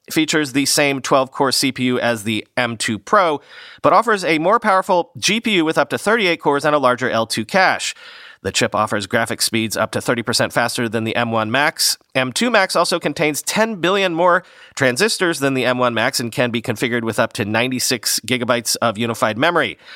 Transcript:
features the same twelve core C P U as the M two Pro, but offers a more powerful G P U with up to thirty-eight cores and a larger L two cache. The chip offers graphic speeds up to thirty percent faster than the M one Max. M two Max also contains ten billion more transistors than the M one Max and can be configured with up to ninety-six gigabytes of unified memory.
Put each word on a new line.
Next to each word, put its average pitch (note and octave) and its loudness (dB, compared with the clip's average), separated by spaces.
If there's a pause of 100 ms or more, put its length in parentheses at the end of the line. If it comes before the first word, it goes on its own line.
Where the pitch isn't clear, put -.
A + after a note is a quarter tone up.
features D3+ -2
the C3+ 0
same C#3 0
twelve C3 0
core C3+ 0
C C3+ 0
P B2+ -6
U B2 0
as A#2 -2
the G#2+ -4 (100)
M A#2 -2
two A2 -4
Pro, E3+ 2 (420)
but F#3 4
offers G#3 2
a D#3+ 2
more G3 2
powerful F#3+ 2
G G3+ 0
P G#3+ 0
U D#3+ 4
with D#3+ 0
up C#3+ 2
to C3 -2
thirty-eight G3+ 0
cores C#3+ 0
and D3+ 2
a - 0
larger B2 2
L A2+ 0
two A2 -4
cache. E3+ 0 (500)
The G2 -4
chip - 0
offers G#2 0
graphic A2+ -2
speeds A2 -2
up A2 0
to G#2 -6
thirty A#2+ 0
percent A2 -2
faster A#2+ 0
than A2 -2
the A2+ -4
M A#2 0
one A2 -2
Max. C#3+ 0 (160)
M B2+ 0
two A#3+ -2
Max G3 2
also F3 0
contains D3+ -2
ten G#3+ -2
billion F#3 0
more F3 2 (300)
transistors D3+ 0
than C#3 2
the B2+ 0
M B2+ 2
one B2 2
Max A#2 0
and A#2 -6
can B2 0
be A2+ -2
configured A#2+ -2
with A2+ -2
up A#2 0
to A#2 -4
ninety-six A#2 -2
gigabytes A#2+ -2
of A2 0
unified A2+ -2
memory. D3 0 (200)